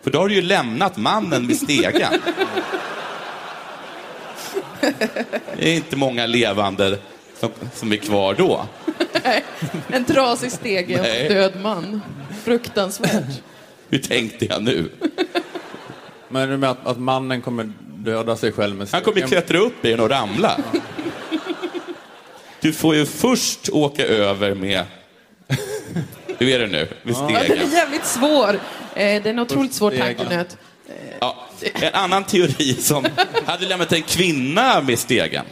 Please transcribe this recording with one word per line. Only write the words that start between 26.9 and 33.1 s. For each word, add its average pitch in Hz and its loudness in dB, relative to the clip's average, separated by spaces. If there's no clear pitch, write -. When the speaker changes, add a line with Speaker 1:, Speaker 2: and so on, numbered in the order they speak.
Speaker 1:
Med 117 -2
Speaker 3:
Ja. 143 -2
Speaker 2:
Ja, - 4
Speaker 1:
stegen. - 4
Speaker 2:
den 330 2
är 285 0
jävligt 320 2
svår. 262 4
Eh, 196 -2
det 190 0
är 208 2
en 226 0
otroligt 262 0
svår 208 2
Speaker 3:
Stegen. 123 0
Speaker 2:
tankenöt. 180 -4
Speaker 1:
Ja, - -4
en - 0
annan 190 2
teori 156 2
som... 147 2